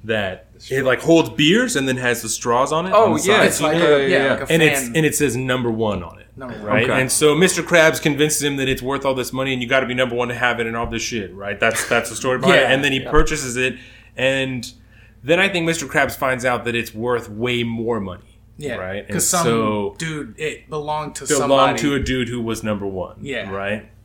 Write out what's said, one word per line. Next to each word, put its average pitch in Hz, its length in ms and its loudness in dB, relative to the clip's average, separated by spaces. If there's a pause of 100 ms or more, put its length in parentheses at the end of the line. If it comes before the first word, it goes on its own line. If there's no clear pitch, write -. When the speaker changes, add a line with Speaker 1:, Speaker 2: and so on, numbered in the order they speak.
Speaker 1:
that 101 420 -4 (220)
it, 131 160 -2
like, 123 160 2
holds 160 300 6
beers 202 440 2
and 135 120 0
then 127 100 0
has 123 240 0
the 110 80 -8
straws 127 420 0
on 165 140 -2
it 190 80 -2
Speaker 2:
Oh, 220 180 6
Speaker 1:
on 156 80 0
the 170 80 -2
Speaker 2:
yeah, 214 120 4
Speaker 1:
side. 143 80 6
Speaker 3:
It's - 140 0
like 156 160 2
Speaker 2:
Yeah, 170 60 4
Speaker 3:
a, 147 160 6
Speaker 2:
yeah, 135 80 0
Speaker 3:
yeah, 135 180 2
Speaker 2:
yeah. 135 100 2
Speaker 3:
like - 140 -8
a - 40 2
Speaker 1:
And 165 100 4
it's, 139 200 4
Speaker 3:
fan. 120 120 -6
Speaker 1:
and 160 100 4
it 139 100 2
says 131 200 0
number 127 360 -2
one 107 320 -2
on 82 160 -14
it. - 80 -20 (100)
Speaker 3:
Number 123 180 -14
one. 107 100 -14
Speaker 1:
Right? 107 240 2
Speaker 2:
Okay. 131 120 2
Speaker 1:
And 131 100 0
so 151 240 4
Mister 175 260 2
Krabs 160 400 4
convinces 151 400 0
him 143 160 -2
that 135 120 -2
it's 131 120 -2
worth 135 240 -4
all 135 80 2
this 127 200 -4
money 135 200 -2
and 127 80 -4
you 117 60 -6
gotta 127 180 2
be 123 80 -6
number 123 220 0
one 120 140 -2
to 120 60 -6
have 120 240 0
it 113 80 -2
and 113 100 -6
all 117 100 -4
this 113 140 -4
shit, 98 340 -6
right? 98 240 -8
That's, 113 300 0
that's 117 200 2
the 113 60 -10
story 127 240 -2
behind 135 180 4
it. 143 60 6
Speaker 3:
Yeah. 127 100 2
Speaker 1:
And 139 100 2
then 143 100 2
he 127 100 -2
Speaker 2:
Yeah. 123 80 -8
Speaker 1:
purchases 143 460 2
it, 127 180 -2 (400)
and 131 560 -2 (520)
then 165 160 2
I 196 100 2
think 175 160 -2
Mister 165 200 -2
Krabs 139 300 0
finds 127 300 -2
out 120 200 0
that 117 100 -2
it's 113 180 -4
worth 113 360 -4
way 120 340 -2
more 117 360 -4
money. 92 240 -10 (340)
Speaker 3:
Yeah, 139 180 -8
Speaker 1:
Right? 95 300 -8
And - 80 -20
Speaker 3:
'cause - 140 -2
some 175 160 0
Speaker 1:
so 107 540 0
Speaker 3:
dude, 151 420 -8
it 147 300 -8
belonged 151 460 -6
to 139 100 -12
Speaker 1:
belonged 139 160 0
Speaker 3:
somebody. 135 380 4
Speaker 1:
to 143 160 0
a 135 40 0
dude 127 300 -2
who 123 120 -6
was 113 220 -4
number 104 220 -2
one. 95 360 -8
Speaker 3:
Yeah. 110 280 -8
Speaker 1:
Right? 98 400 -6 (160)